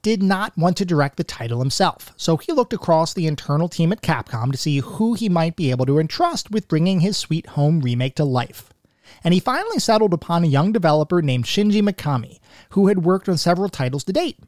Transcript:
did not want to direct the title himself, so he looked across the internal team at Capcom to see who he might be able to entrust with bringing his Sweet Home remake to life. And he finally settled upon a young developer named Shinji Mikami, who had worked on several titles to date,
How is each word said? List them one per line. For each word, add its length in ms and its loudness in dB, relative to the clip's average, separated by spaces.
did 200 0
not 340 -2
want 200 0
to 80 -2
direct 320 0
the 80 -4
title 340 -6
himself, 580 -2
so 200 0
he 160 -6
looked 200 0
across 400 0
the 140 -2
internal 420 -2
team 220 0
at 100 -2
Capcom 520 -4
to 40 -2
see 220 0
who 360 -2
he 140 -4
might 280 0
be 160 0
able 140 0
to 120 2
entrust 500 -2
with 200 -4
bringing 320 2
his 160 2
Sweet 320 -4
Home 320 2
remake 340 -2
to 100 0
life. 480 -4
And 100 4
he 60 4
finally 400 -2
settled 340 2
upon 300 0
a 20 2
young 240 2
developer 520 2
named 240 0
Shinji 360 2
Mikami, 560 -2
who 180 2
had 180 2
worked 240 0
on 80 0
several 320 0
titles 360 -4
to 80 -6
date, 360 -2